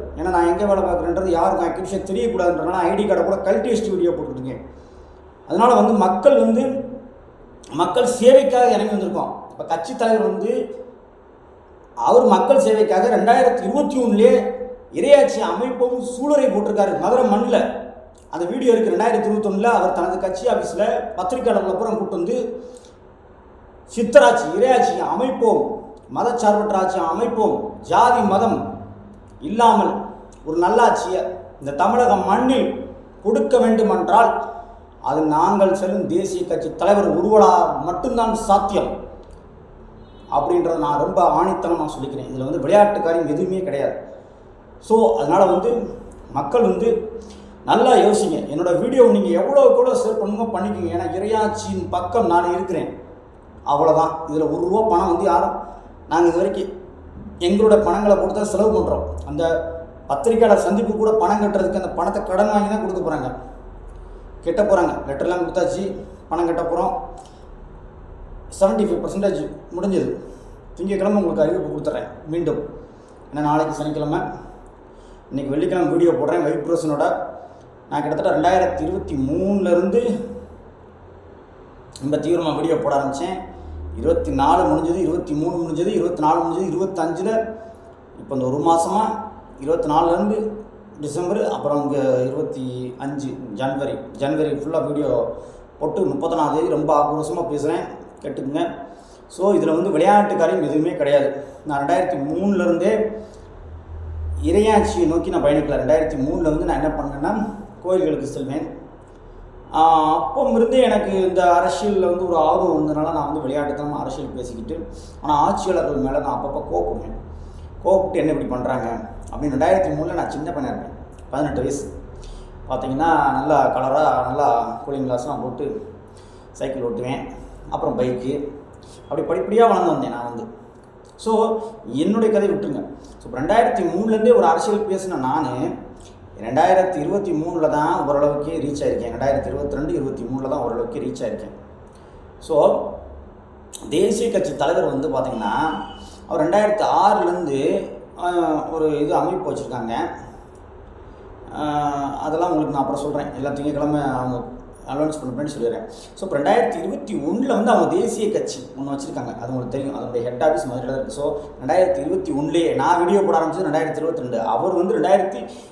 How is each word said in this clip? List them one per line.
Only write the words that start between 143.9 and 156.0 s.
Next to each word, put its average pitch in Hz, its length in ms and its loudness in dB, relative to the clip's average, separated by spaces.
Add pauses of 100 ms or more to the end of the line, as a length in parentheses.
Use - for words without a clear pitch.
கட்சி - 240 -2
தலைவர் 170 300 0
வந்து 143 240 -2
பாத்தீங்கன்னா, 123 600 -2 (580)
அவர் 156 220 -2
ரெண்டாயிரத்தி 208 360 2 (180)
ஆறுலேருந்து, 180 880 0 (300)
ஆ, 175 120 -2 (400)
ஒரு 156 280 0
இது 156 160 0
அமைப்பு 170 360 -2
வச்சிருக்காங்க. 117 420 -6 (1600)
ஆ, - 80 -8 (580)
அதெல்லாம் 165 280 0
உங்களுக்கு 151 280 0
நான் - 80 0
அப்புறம் 143 260 -4
சொல்றேன். 143 240 -6
எல்லா 135 140 -6
திங்கட்கிழமை 147 520 -2
அவங்க 127 520 -4 (340)
அனௌன்ஸ் 147 360 -2
பண்ணுறேன்னு 127 340 -6
சொல்லிடுறேன். 113 280 -4 (280)